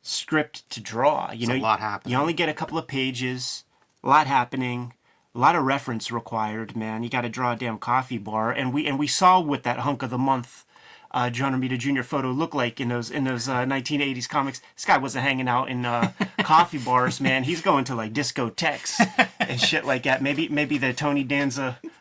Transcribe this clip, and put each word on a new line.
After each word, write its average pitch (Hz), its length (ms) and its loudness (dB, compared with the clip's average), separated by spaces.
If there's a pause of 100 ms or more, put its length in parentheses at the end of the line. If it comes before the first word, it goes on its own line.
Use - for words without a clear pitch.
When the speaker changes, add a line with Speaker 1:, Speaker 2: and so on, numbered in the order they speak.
Speaker 1:
script - 680 -2
to - 80 -10
draw. 117 520 0
You 117 100 -8
Speaker 2:
It's 117 80 0
Speaker 1:
know, 127 60 2
Speaker 2:
a 131 40 0
lot 113 220 2
happening. 107 320 -4
Speaker 1:
you 131 40 2
only 156 160 2
get 160 160 0
a 151 40 -4
couple 156 240 -6
of 160 100 -6
pages, 127 760 -4 (380)
a - 40 -4
lot 147 180 6
happening, 123 680 -2 (420)
a 120 40 -10
lot 151 160 6
of 151 100 2
reference 131 460 -2
required, 110 680 -6
man. 110 260 -4
You 120 60 -6
gotta 120 180 -2
draw 123 240 -2
a 117 60 -2
damn 113 200 -4
coffee 123 400 0
bar. 110 340 -2
And 127 220 -2
we, 151 140 0
and 139 100 -2
we 147 80 0
saw 185 340 6
what 143 240 -2
that 123 160 0
hunk 135 240 -2
of 123 60 -4
the 123 80 -2
month 131 460 0 (480)
uh, 123 180 0
John 131 240 -2
Romita 131 240 -2
Junior 131 260 0
photo 131 280 -2
look 160 220 -2
like 123 260 -2
in 123 100 -2
those, 120 200 -2
in 143 140 -2
those, 127 240 -2
uh, 127 180 0
nineteen 135 360 -2
eighties 127 260 -2
comics. 135 340 -2 (140)
This - 100 -8
guy 175 120 6
wasn't 131 280 -2
hanging 131 220 0
out 127 220 2
in, 123 160 -2
uh, 120 260 0 (140)
<laughs> - 140 -8
coffee 165 380 6
bars, 127 440 2
man. 135 220 2
He's 156 180 -2
going 139 240 4
to, 131 100 -4
like, 110 180 -4
discotheques 139 840 -2 (400)
and 127 200 -2
shit - 260 2
like 127 180 0
that. 131 180 4
Maybe, 143 280 0
maybe 147 280 0
the 127 160 0
Tony 143 300 0
Danza 135 560 -2 (220)